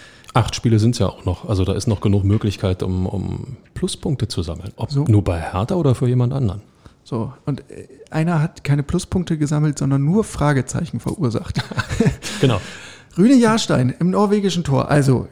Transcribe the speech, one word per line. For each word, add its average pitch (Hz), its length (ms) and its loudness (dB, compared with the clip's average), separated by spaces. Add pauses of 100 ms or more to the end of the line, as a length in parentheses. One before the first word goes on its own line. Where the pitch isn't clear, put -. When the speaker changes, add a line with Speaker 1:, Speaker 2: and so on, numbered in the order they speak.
(340)
Speaker 1:
Acht - 220 0
Spiele 113 240 2
sind's 117 200 4
ja 95 80 2
auch - 180 -8
noch, - 240 -4
also 95 160 2
da 98 80 0
ist 95 140 -4
noch 98 120 0
genug 101 240 2
Möglichkeit, 98 600 0
um, 92 220 -2
um 92 520 -6 (160)
Pluspunkte - 560 -4
zu - 140 -4
sammeln. 82 340 -10
Ob - 120 -6
Speaker 2:
So. 139 140 0
Speaker 1:
nur 104 200 4
bei 85 180 -2
Hertha 104 340 -2
oder 147 180 2
für 123 140 -2
jemand 123 240 2
anderen. 120 300 -2 (420)
Speaker 2:
So, 113 300 -8 (120)
und, - 240 -6
äh, - 180 -18 (240)
einer 160 300 0
hat - 220 -4
keine 143 200 0
Pluspunkte 175 540 -2
gesammelt, 151 400 0
sondern 139 280 0
nur 202 180 2
Fragezeichen 143 800 -2
verursacht. - 600 -4 (380)
<laughs> - 400 -2
Speaker 1:
Genau. 123 220 2 (560)
Speaker 2:
Rüne 233 180 6
Jahrstein 214 640 4
im 175 120 2
norwegischen 196 520 2
Tor. 131 260 0
Also, 135 420 4